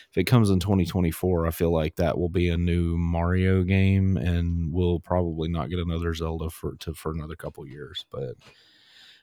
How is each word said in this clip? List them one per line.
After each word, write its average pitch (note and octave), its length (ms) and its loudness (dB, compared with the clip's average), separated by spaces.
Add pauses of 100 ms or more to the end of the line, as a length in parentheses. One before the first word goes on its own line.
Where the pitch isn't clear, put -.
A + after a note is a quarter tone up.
(120)
if - 60 -6
it F#2 60 2
comes A2 260 4
in F#2 120 4
twenty F#2+ 240 2
twenty-four, F2 600 0
I E2+ 60 0
feel E2+ 220 0
like D#2+ 240 0
that E2+ 200 0
will E2+ 120 0
be F2 180 2
a E2+ 100 0
new E2+ 400 0
Mario F2+ 640 2
game, F#2+ 520 4
and E2+ 560 0
we'll F2 300 2
probably E2+ 480 -2
not D#2+ 200 -4
get F2 100 -4
another E2+ 340 -2
Zelda D#2+ 360 -4
for, - 280 -10
to, - 160 -10
for D#2 180 -8
another D#2 240 -8
couple D2 320 -14
years. C#2 420 -14
But, C2 260 -10 (880)